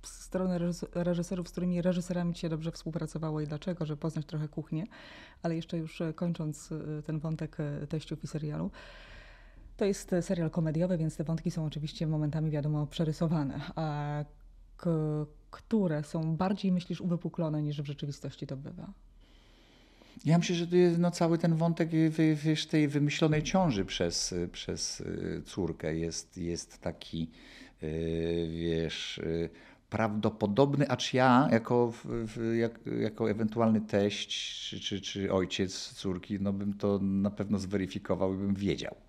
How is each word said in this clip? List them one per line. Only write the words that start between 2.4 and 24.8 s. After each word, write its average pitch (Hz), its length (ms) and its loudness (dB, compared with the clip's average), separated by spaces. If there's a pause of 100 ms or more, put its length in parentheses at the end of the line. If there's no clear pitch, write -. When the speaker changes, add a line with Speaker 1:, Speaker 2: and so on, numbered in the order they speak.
Speaker 1:
się 170 80 -2
dobrze 160 240 -4
współpracowało 156 680 -4
i 151 60 -2
dlaczego, 151 400 -4
żeby 151 140 -4
poznać 156 260 -4
trochę 151 220 -4
kuchnię. 160 380 -4 (560)
Ale 165 140 0
jeszcze 165 220 -4
już, 160 220 -6
e, 160 120 -2
kończąc, 165 600 -4 (260)
e, 151 40 -8
ten 156 160 -4
wątek, 160 420 -4
e, 147 260 -4
teściów 147 380 -6
i - 20 -6
serialu. 156 440 -4 (1040)
To - 80 0
jest, - 280 0
e, 175 100 4
serial 170 280 0
komediowy, 165 480 2
więc 160 180 0
te 165 80 -2
wątki 165 260 -2
są 160 140 -2
oczywiście 156 420 -4
momentami, 156 440 0
wiadomo, 151 360 0
przerysowane. 156 760 0 (160)
A 147 480 -2 (520)
k-, - 140 -2 (600)
które 175 520 0
są 160 340 -2
bardziej, 190 360 2
myślisz, 175 280 -2
uwypuklone, 165 640 0
niż 147 200 -2
w 143 40 -4
rzeczywistości 143 600 -8
to 135 100 -6
bywa? 170 360 -12 (1300)
Speaker 2:
Ja 160 140 8
myślę, 175 180 2
że 170 100 0
to 175 100 2
jest, 175 220 8
no, 175 120 4
cały 170 280 4
ten 165 160 4
wątek, 165 400 2
y, 160 160 6
wy-, 156 240 4
wiesz, 151 320 0
tej 151 220 4
wymyślonej 147 540 4
ciąży 151 420 4
przez, - 480 0
y, 87 160 -2
przez, - 520 -6